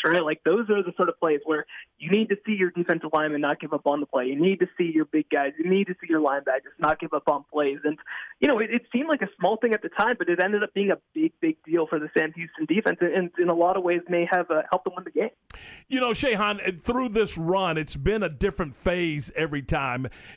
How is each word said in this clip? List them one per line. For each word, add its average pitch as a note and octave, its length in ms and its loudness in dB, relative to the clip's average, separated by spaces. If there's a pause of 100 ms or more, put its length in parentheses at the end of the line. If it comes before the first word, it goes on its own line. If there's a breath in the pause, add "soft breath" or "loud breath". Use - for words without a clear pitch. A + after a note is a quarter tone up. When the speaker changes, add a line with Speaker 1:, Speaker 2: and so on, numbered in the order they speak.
Speaker 1:
right? E3+ 200 2
Like, D#3 200 -4
those G3+ 260 2
are G3+ 120 2
the F3 140 -4
sort F3+ 120 2
of E3+ 120 -2
plays D#3 240 2
where D3+ 220 -2 (320 loud breath)
you D#3+ 120 -6
need G#3+ 200 4
to G3 140 0
see G#3+ 140 0
your F#3 120 2
defensive E3+ 420 -2
lineman D3+ 280 0
not D3 200 0
give D3+ 120 -8
up D3 140 -2
on D3 140 2
the D3 60 -4
play. B2+ 200 0
You C#3 140 -2
need F#3+ 180 4
to F#3 80 2 (100)
see E3+ 160 0
your D#3 120 2
big D3+ 260 -2
guys. C#3 260 0
You E3 140 0
need G3 160 2
to F3+ 140 -6
see F3 100 -18
your D#3+ 100 2
linebackers C#3 600 0
not D#3 180 2
give E3+ 140 -8
up D3+ 160 -2
on C#3+ 240 2
plays. C#3+ 320 0
And, D3+ 140 -2 (420 loud breath)
you C#4 80 4
know, B3+ 100 4
it, A3 140 -2
it A#3+ 100 0 (100)
seemed C#4 160 0
like D4 140 0
a F#3+ 60 -4 (100)
small G3 180 2
thing A3+ 160 2
at G#3+ 100 -2
the E3 80 -6
time, A#3 280 0
but E3 100 -4
it F3 140 2
ended G3+ 220 0
up - 100 -8
being G3 160 2
a E3 80 0 (160)
big, D#3+ 260 0
big D#3+ 240 0
deal D#3+ 220 0
for D#3 140 -2
the D3+ 160 -6
Sam D#3+ 180 0
Houston D#3+ 320 -8
defense, F3 340 0
and, E3+ 140 2
and F3+ 240 0
in F3+ 100 2
a E3+ 60 2
lot F3 220 4
of F#3 80 -2
ways F3 240 2
may F3 200 0
have, F3+ 220 0
uh, D#3 180 0
helped F#3 160 0
them F3+ 120 -4
win F#3 80 -10
the F3+ 80 -14
game. - 180 0 (580 loud breath)
Speaker 2:
You B3+ 120 0
know, B3 100 0
Shehan, G3+ 720 -2
through B3 280 -2
this G#3 280 0
run, E3+ 400 0
it's D#3 160 -6
been F#3+ 300 0
a E3+ 40 0
different D#3+ 460 -4
phase F3 380 -2 (240)
every D3+ 240 -2
time. C3 460 -2 (300 loud breath)